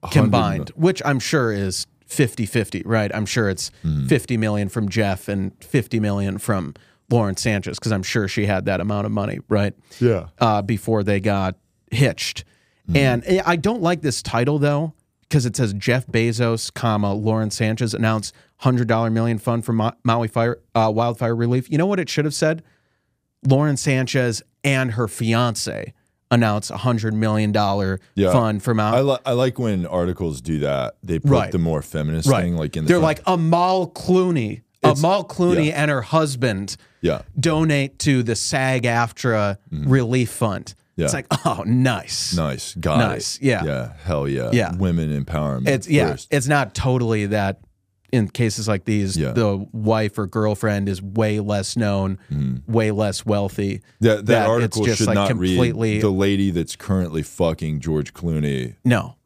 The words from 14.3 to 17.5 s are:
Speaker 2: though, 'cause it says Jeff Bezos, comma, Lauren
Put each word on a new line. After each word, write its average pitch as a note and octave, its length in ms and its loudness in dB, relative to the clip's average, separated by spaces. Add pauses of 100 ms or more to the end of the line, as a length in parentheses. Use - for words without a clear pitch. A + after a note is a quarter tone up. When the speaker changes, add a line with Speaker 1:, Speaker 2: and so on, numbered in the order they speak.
Speaker 2:
though, D3 340 0 (360)
'cause C3+ 160 2
it A2+ 100 -2
says A2 180 0
Jeff A#2+ 340 0
Bezos, A#2 680 0
comma, G#2 400 0
Lauren A2 380 0